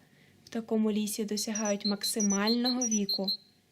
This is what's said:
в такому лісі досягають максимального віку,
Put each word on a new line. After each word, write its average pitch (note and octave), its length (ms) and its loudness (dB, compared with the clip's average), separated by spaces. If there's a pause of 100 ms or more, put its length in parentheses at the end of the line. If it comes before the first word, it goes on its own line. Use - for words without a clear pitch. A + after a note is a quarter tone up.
(440)
в - 40 -20
такому A3 440 0
лісі G#3+ 320 -2
досягають G#3+ 600 -2
максимального G#3+ 1000 2
віку, G3+ 400 0 (460)